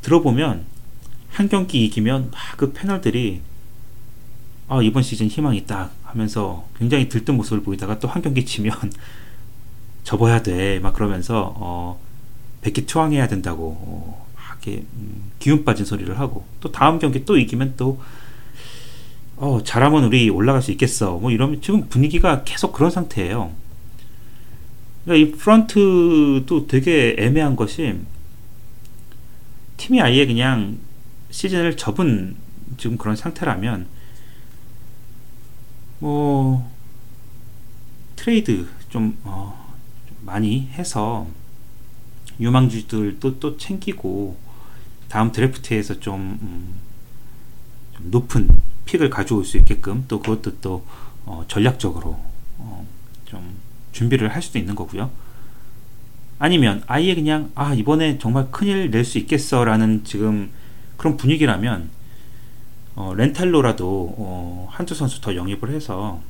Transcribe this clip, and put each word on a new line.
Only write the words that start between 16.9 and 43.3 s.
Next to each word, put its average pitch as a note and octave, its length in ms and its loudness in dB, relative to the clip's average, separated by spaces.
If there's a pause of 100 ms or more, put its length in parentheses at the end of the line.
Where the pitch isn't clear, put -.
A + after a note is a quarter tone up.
경기 C3+ 260 0
또 G3+ 120 4
이기면 C3 400 2
또, C3 240 -2 (1400)
"어, C#3 280 0
잘하면 C#3+ 400 6
우리 A#2 260 6
올라갈 A#2+ 320 4
수 - 100 -2
있겠어." G2+ 460 0
뭐 A#2 120 0
이러면 C3+ 300 2
지금 G3 280 2
분위기가 D3+ 560 4
계속 - 280 -2
그런 D#3+ 180 4
상태예요. G#2 600 -2 (1500)
그러니까 D#3 240 8
이 D3+ 40 -2
프런트도 F3 1300 6
되게 C3+ 520 4
애매한 C3+ 380 4
것이, G#2 440 -2 (1800)
팀이 - 240 4
아예 C3+ 260 6
그냥 A#2 520 2 (520)
시즌을 E3+ 460 0
접은 G#2 600 0 (420)
지금 A#2 180 -2
그런 G#2+ 200 -2
상태라면 A2 720 -4 (2000)
뭐 C#3 720 2 (1500)
트레이드 C#3 500 0 (220)
좀, A2 360 -2
어, G2 500 -6 (340)
좀 - 160 -8
많이 A2 480 -2
해서 A2+ 540 -4 (1120)
유망주들도 A2+ 1000 0